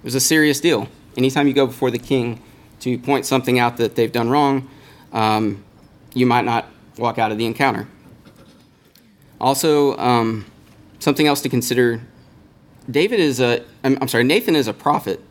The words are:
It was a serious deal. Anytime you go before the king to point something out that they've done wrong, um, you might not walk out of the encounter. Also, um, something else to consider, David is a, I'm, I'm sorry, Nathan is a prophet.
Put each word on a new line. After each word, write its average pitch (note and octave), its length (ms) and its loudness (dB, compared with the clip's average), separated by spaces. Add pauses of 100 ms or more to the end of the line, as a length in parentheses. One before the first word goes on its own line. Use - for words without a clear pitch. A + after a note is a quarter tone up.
It - 20 -20
was A#2+ 100 -8
a C3 60 0
serious D3+ 400 2
deal. C3 280 0 (280)
Anytime C3 320 2
you C3 60 0
go C3+ 120 4
before B2 240 -2
the A#2+ 80 -6
king A#2+ 420 -4 (400)
to B2 180 -4
point C3+ 260 0
something B2 340 0
out A#2+ 200 0
that A2+ 180 -2
they've A#2 160 0
done A#2 160 -2
wrong, C#3 400 0 (460)
um, G#2+ 500 -2 (480)
you B2+ 140 0
might A#2+ 180 2
not A#2 220 -4 (320)
walk A2+ 200 -4
out A2 140 0
of G#2+ 60 -6
the A#2 80 -2
encounter. A2+ 420 -2 (1500)
Also, C#3+ 560 2
um, A2+ 480 0 (540)
something D3+ 280 0
else C#3+ 140 2
to - 80 -6
consider, A#2+ 540 0 (880)
David F#3+ 280 0
is C#3+ 220 0
a, A#2+ 240 0 (180)
I'm, C3+ 180 2
I'm C3 80 -2
sorry, A#2+ 160 2
Nathan E3+ 320 2
is B2+ 120 0
a G#2 60 -6
prophet. G#2 460 -2 (100)